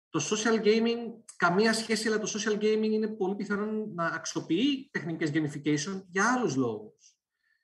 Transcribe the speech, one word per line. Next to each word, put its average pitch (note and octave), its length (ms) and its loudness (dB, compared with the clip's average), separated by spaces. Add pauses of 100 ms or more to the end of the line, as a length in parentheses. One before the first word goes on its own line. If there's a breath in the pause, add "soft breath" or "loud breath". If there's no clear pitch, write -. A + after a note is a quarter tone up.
Το D#3+ 120 -2 (100)
social A3 320 2
gaming, A3+ 600 2 (140)
καμία F#3+ 360 4
σχέση, A3 360 -2
αλλά A3 100 2
το G3+ 200 -4
social G#3 220 0
gaming A3 300 2
είναι G#3+ 180 0
πολύ G3+ 260 -2
πιθανόν G#3 600 -4
να E3+ 120 -2
αξιοποιεί E3 840 -2
τεχνικές D#3+ 420 -2
gamification D3+ 720 -2
για G3 240 2
άλλους G#3+ 240 0
λόγους. A2+ 640 -4 (460)